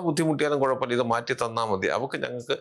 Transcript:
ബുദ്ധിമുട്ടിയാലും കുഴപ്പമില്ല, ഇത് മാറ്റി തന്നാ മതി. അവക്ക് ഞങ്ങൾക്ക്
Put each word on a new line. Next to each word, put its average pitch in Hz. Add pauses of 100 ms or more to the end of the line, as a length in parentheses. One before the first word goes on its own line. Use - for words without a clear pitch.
ബുദ്ധിമുട്ടിയാലും 147
കുഴപ്പമില്ല, 127
ഇത് 123
മാറ്റി 120
തന്നാ 117
മതി. 95
അവക്ക് 120
ഞങ്ങൾക്ക് 123